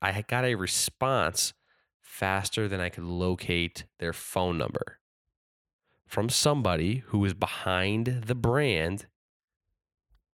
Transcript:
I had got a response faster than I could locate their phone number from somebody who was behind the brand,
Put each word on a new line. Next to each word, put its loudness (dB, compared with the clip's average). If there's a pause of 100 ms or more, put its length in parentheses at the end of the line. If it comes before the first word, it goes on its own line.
I 0
had -6
got 0
a 0
response 0 (460)
faster -2
than -2
I -2
could -10
locate -2 (160)
their -4
phone -2
number -4 (1040)
from 0
somebody 2
who 0
was 4
behind 0
the -2
brand, 2 (1300)